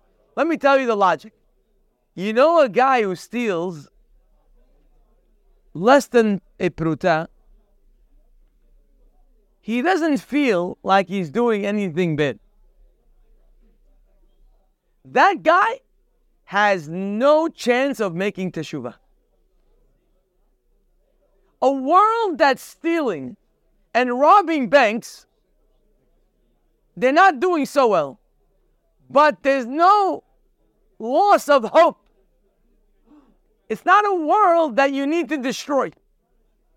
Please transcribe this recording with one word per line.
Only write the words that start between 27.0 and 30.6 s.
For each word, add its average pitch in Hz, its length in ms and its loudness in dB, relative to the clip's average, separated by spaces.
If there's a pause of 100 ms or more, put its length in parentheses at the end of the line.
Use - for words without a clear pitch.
not 330 280 4
doing 349 240 0
so 262 240 2
well. 156 320 -2 (880)
But 294 340 2
there's 269 240 0
no 349 580 2 (760)